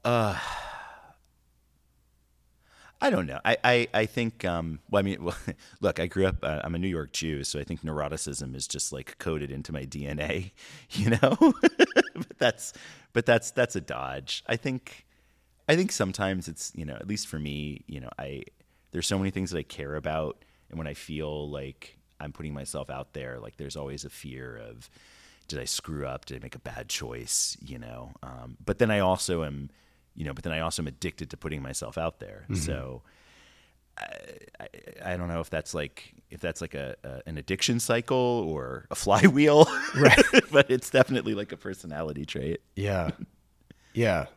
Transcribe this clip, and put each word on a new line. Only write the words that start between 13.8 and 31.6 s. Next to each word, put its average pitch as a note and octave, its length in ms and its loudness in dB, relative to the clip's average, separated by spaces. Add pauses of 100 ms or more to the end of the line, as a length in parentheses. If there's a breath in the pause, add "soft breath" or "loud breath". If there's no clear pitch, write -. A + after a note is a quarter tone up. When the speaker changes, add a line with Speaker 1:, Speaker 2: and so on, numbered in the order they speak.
Speaker 1:
dodge. C2 680 -8
I - 80 0
think, - 500 -8 (640)
I D#3 60 8
think F3+ 160 2
sometimes F#2+ 560 -2
it's, - 280 -12
you E2 80 -8
know, D2 120 -8
at - 120 -12
least G#2 200 -6
for D#2+ 100 -8
me, D2 480 -6
you C#2+ 140 -10
know, B1 180 -12
I, C#2 240 -10 (480)
there's - 160 -4
so G2 140 0
many F#2+ 100 0
things F#2+ 220 -4
that E2+ 80 -4
I D2 40 -6
care D2 320 -10
about, D2+ 480 -4 (280)
and E2 80 -10
when D#2 80 -6
I D2 80 -10
feel D2+ 520 -8
like C#2 520 -12 (200)
I'm D2+ 120 -12
putting D2+ 240 -10
myself C#2 340 -10
out C2+ 240 -12
there, B1+ 260 -10
like, A1 180 -18
there's C#2 180 -10
always C#2+ 280 -10
a C#2+ 60 -14
fear B1+ 480 -14
of, A1+ 320 -18 (580 soft breath)
"Did C#2+ 120 -8
I A#1+ 60 -8
screw C#2+ 420 -6
up? C2 180 -10
Did C2 120 -12
I - 60 -12
make - 120 -16
a - 40 -16
bad - 300 -14
choice?" - 720 -6
You C2 140 -12
know? A#1 360 -14 (100)
Um, B1 420 -16
but G2+ 140 -2
then A#2 100 6
I G#2 80 4
also F#2 460 2
am, C#2+ 260 -8 (460)
you D#2 100 -8
know, C#2+ 80 -8
but C2+ 100 -12
then E2 100 -4
I D#2+ 80 -2
also E2 200 -4
am D2+ 60 -4
addicted D#2 420 -8
to - 80 -14
putting D2+ 240 -8